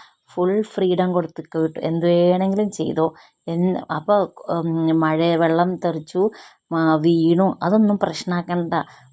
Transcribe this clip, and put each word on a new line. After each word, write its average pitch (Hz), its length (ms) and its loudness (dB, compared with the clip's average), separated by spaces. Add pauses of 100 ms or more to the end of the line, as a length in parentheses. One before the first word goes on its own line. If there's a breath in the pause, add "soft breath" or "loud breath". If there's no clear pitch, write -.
(340 loud breath)
ഫുൾ 185 280 0
ഫ്രീഡം 180 520 0
കൊടുത്തിട്ട് 165 440 -4
വിട്ടു. 160 220 -2
എന്ത് 165 260 -2
വേണമെങ്കിലും 185 680 2
ചെയ്തോ. 160 420 -2 (340 loud breath)
എന്ന്, 175 460 -2
അപ്പോൾ, 190 400 0 (180)
ഉം, 160 480 0
മഴ 160 360 2
വെള്ളം 170 400 0
തെറിച്ചു, 170 540 -2 (460 loud breath)
ആ, 160 200 2
വീണു, 170 680 2
അതൊന്നും 208 360 2
പ്രശ്നമാക്കണ്ട, 175 760 -4 (400 loud breath)